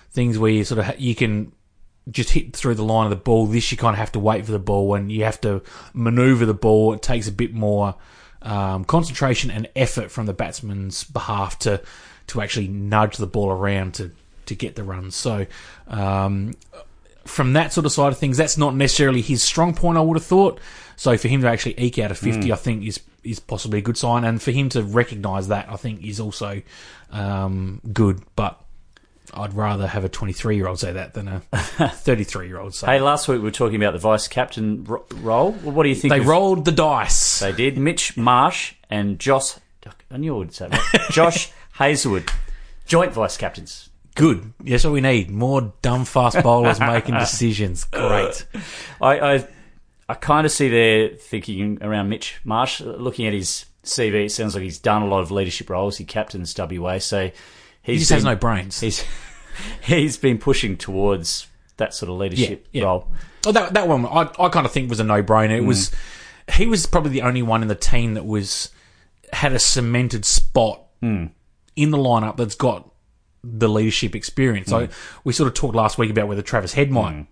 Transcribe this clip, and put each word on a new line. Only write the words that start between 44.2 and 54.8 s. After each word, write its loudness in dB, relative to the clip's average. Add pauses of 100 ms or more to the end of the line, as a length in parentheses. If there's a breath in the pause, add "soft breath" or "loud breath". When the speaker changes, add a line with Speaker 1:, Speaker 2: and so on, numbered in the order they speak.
Speaker 1:
That's 4
what 4
we 2
need. 2
More 0
dumb 0
fast 2
bowlers 4
Speaker 2:
<laughs> -
Speaker 1:
making 0
decisions. 0
Great. -2 (560 loud breath)
Speaker 2:
I, 4 (160)
I, -2 (600 soft breath)
I -4
kinda 4
see 2
their 6
thinking -6
around -2
Mitch -8
Marsh, -2
looking -6
at -2
his -6 (200)
C -2
V, 2
it -4
sounds -4
like -6
he's -10